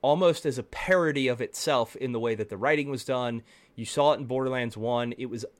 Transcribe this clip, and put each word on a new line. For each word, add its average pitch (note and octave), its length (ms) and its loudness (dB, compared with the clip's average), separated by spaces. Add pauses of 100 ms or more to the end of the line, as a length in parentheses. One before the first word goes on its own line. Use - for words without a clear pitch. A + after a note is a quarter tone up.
almost D#3+ 420 4
as B2+ 140 -2
a A#2+ 40 -4
parody D#3 680 2
of A#2+ 120 0
itself B2+ 560 0
in B2 160 -4
the A#2 80 -2
way A#2 140 0
that G#2 160 -4
the G2+ 60 -8
writing C#3+ 340 2
was C3 140 -6
done. B2 380 -2 (320)
You A#2 120 -10
saw D3 260 4
it - 80 2
in C#3 60 -8
Borderlands B2+ 500 -2
one. A#2+ 400 -2
It B2+ 100 -8
was A#2 180 -8 (160)